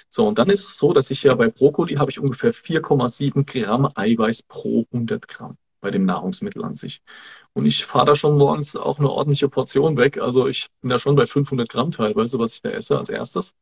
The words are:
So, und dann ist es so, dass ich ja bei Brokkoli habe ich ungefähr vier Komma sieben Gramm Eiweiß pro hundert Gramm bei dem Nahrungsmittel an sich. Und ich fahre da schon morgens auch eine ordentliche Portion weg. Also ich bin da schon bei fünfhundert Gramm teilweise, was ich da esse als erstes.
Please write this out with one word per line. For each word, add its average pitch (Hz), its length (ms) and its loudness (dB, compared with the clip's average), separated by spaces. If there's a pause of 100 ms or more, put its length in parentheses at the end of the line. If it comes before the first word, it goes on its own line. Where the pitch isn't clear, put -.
So, 110 200 0
und 107 100 0
dann 120 140 4
ist 202 160 0
es - 100 -12
so, 143 160 2
dass 135 160 4
ich 135 140 -6
ja 135 100 6
bei 117 140 2
Brokkoli 147 480 2
habe 139 160 0
ich - 80 -12
ungefähr 131 340 0
vier - 260 -4
Komma 135 300 0
sieben 143 380 -2
Gramm 120 480 0
Eiweiß 113 480 0
pro 117 480 -4
hundert 117 360 -6
Gramm - 300 -16 (240)
bei 101 80 -4
dem 95 160 0
Nahrungsmittel - 580 -4
an - 120 -8
sich. - 260 -14 (520)
Und 139 120 -2
ich 147 200 0
fahre 131 200 2
da 147 100 6
schon 151 220 2
morgens 147 380 2
auch - 240 -4
eine 139 100 2
ordentliche 143 400 0
Portion 139 480 0
weg. - 220 2
Also 123 280 2
ich - 200 -4 (140)
bin 123 100 -2
da 123 80 2
schon 143 160 2
bei 123 100 6
fünfhundert 131 440 -2
Gramm 127 200 -2
teilweise, 110 480 -2
was 117 160 -2
ich - 80 -18
da 117 80 -6
esse - 300 -2
als 120 100 -8
erstes. - 520 -6